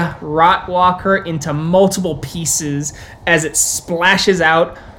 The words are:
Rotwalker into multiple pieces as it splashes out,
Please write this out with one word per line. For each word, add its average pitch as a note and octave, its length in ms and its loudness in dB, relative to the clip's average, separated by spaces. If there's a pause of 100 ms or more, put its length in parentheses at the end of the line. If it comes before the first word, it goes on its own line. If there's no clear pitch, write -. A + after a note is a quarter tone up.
(220)
Rotwalker F3+ 1040 2
into D#3+ 260 -6
multiple F3+ 640 0
pieces D3 760 -6 (320)
as E3+ 180 2
it D3+ 100 -6
splashes F3+ 840 0
out, E3 380 2 (200)